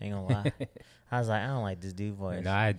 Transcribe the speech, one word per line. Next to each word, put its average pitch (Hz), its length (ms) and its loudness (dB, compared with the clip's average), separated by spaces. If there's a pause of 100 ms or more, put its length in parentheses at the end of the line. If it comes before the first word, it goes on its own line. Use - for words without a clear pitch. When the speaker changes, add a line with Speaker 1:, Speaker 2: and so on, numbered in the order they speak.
Speaker 1:
I 104 60 -8
ain't 104 80 -4
gonna 95 120 -4
lie. 104 320 2
Speaker 2:
<laughs> - 520 -12
Speaker 1:
I 123 100 2
was 113 80 2
like, 107 140 2
"I 120 40 -2
don't 131 160 -2
like 95 180 -2
this 92 140 -6
dude 101 220 -4
voice." 92 280 -4
Speaker 2:
No, 92 80 2
I, 104 260 6